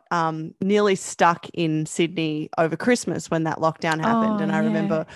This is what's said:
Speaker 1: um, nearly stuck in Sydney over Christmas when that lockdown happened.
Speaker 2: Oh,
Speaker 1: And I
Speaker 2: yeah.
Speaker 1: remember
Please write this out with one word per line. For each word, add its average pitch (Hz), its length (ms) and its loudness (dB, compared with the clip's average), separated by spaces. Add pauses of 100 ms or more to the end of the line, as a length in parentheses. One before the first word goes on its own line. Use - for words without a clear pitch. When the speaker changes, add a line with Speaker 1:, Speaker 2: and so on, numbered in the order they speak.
(120)
Speaker 1:
um, 160 480 -2
nearly 208 360 4
stuck - 580 0
in 156 320 0
Sydney 160 720 -2
over 160 180 2
Christmas 208 560 0
when 165 120 0
that 160 160 -2
lockdown 160 420 0
happened. 220 380 0
Speaker 2:
Oh, 202 40 0
Speaker 1:
And 202 80 -2
I 202 60 0
Speaker 2:
yeah. - 80 2
Speaker 1:
remember 202 400 0 (100)